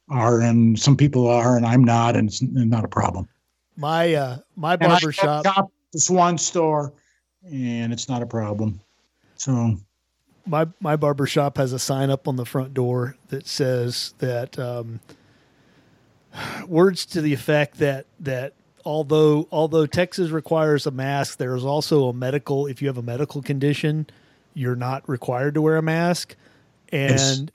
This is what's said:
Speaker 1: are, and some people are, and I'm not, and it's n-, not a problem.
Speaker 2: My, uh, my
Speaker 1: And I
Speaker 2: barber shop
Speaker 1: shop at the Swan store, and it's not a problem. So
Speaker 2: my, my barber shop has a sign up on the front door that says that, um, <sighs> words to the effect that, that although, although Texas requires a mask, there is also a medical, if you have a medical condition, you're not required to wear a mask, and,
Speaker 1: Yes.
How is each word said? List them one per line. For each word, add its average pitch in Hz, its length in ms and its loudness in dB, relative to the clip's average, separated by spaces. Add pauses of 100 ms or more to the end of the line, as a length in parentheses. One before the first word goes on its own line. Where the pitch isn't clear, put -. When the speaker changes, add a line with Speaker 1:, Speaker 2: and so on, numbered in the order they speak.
Speaker 1:
are, 120 320 4
and 117 360 4
some 135 200 4
people 131 300 4
are, 120 280 4
and 120 100 2
I'm 123 200 6
not, 117 320 4
and 107 100 2
it's - 140 -6
n-, 120 100 -2 (160)
not 113 160 2
a 101 60 -4
problem. 92 400 -4 (480)
Speaker 2:
My, 160 380 0
uh, 131 220 -4 (200)
my 165 160 -2
Speaker 1:
And 165 100 0
I 175 40 4
Speaker 2:
barber 160 260 4
shop 151 320 0
Speaker 1:
shop 190 120 2
at - 360 -4
the 160 60 -6
Swan 175 380 4
store, 151 540 0 (580)
and 120 440 -4
it's - 160 -8
not 120 120 -4
a 117 40 -4
problem. 107 560 -4 (540)
So 117 420 0 (680)
Speaker 2:
my, 160 220 0 (140)
my 156 160 0
barber 143 300 0
shop 143 300 0
has 131 160 0
a 131 60 -6
sign 135 300 -2
up 135 180 -2
on 131 80 -2
the 123 100 -4
front 135 280 -6
door 123 420 -2 (140)
that 139 180 -10
says 123 680 -4
that, 127 420 -6
um, 120 400 -8 (1300)
<sighs> - 340 -12
words 180 400 2
to 165 140 -4
the 151 120 0
effect 147 460 0
that, 139 260 -2 (140)
that 135 340 -8 (320)
although, 156 680 2
although 160 340 2
Texas 175 440 -2
requires 156 560 0
a 147 60 -2
mask, 139 460 -4
there 127 180 -4
is 127 100 -4
also 143 440 0
a 117 40 -4
medical, 135 540 -4
if 131 140 -10
you 139 60 -2
have 131 100 -4
a 120 60 -8
medical 127 380 -6
condition, 147 640 -2 (460)
you're 123 220 -4
not 127 320 -6
required 135 460 -2
to 151 80 0
wear 156 160 2
a 160 40 0
mask, 165 540 -2 (560)
and, 139 200 0
Speaker 1:
Yes. 135 300 2 (120)